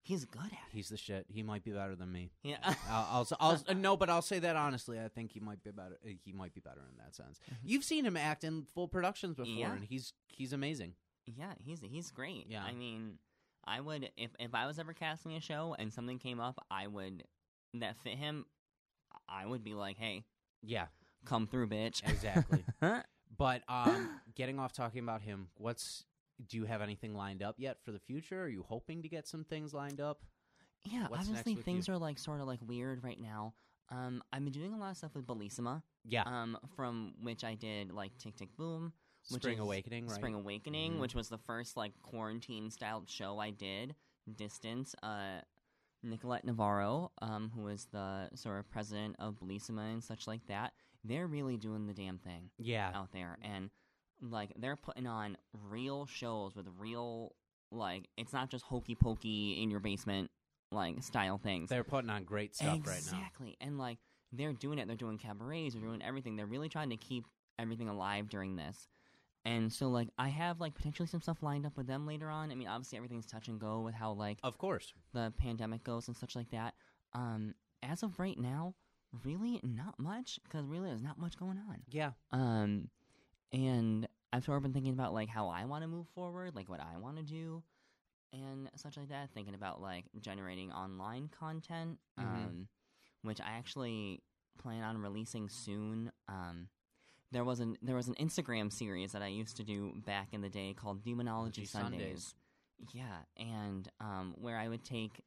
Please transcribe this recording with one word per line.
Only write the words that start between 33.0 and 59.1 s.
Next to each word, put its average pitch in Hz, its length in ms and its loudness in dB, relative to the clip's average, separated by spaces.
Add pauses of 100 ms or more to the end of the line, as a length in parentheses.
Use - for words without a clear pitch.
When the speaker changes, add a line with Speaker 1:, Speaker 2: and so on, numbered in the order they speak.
Speaker 1:
right 123 180 -4
now. 107 340 -4 (360)
Um, 127 320 -2 (100)
I've 139 120 0
been 143 80 0
doing 160 200 -4
a 220 60 -4
lot 196 140 -4
of 175 60 -6
stuff 156 180 -8
with 131 100 -4
Bellissima. 120 560 -2 (220)
Speaker 2:
Yeah. 113 220 4
Speaker 1:
Um, 117 300 0 (200)
from 117 460 -2
which 117 200 -4
I 113 140 -2
did, 104 360 -2
like, 98 260 -6
Tick, 104 180 -10
Tick, - 200 -10
Boom, 165 360 -4 (380)
which 127 120 0
Speaker 2:
Spring 123 160 2
Speaker 1:
is 107 60 2
Speaker 2:
Awakening, 104 420 0
right? 113 80 -2
Speaker 1:
Spring 110 220 0
Awakening, 151 560 -2
Speaker 2:
Mm-hmm. 160 80 2
Speaker 1:
which 123 160 2
was 117 120 0
the 113 100 -6
first, 117 380 -4
like, 107 160 0 (100)
quarantine-styled 110 1080 -4
show 101 300 -2
I 107 100 0
did, 101 460 -4 (360)
distance. 113 720 -4
Uh, 98 380 -2 (640)
Nicolette 120 400 -2
Navarro, 110 680 4 (100)
um, 110 320 -2
who 113 140 -4
is 104 240 -4
the 98 460 -2
sort 101 240 -2
of 104 100 -10
president 107 480 -2
of 104 220 -2
Bellissima 107 520 -2
and 113 120 -2
such - 240 -6
like 113 180 -4
that, 104 280 -2 (320)
they're 143 200 0
really 139 320 2
doing 107 280 -2
the 104 60 -2
damn 95 240 -4
thing 90 320 -8 (100)
Speaker 2:
Yeah. 113 360 2
Speaker 1:
out 98 180 -4
there. 90 300 -6
And, 98 260 -4 (540)
like, 110 340 -4
they're 127 200 -2
putting 127 300 -6
on 107 300 -2 (160)
real 123 540 -4
shows 107 500 -4
with 95 100 -8 (120)
real, 117 560 -4 (360)
like, 95 460 0
it's 113 160 -4
not 131 180 2
just 123 140 -4
hokey 120 300 -2
pokey 104 680 6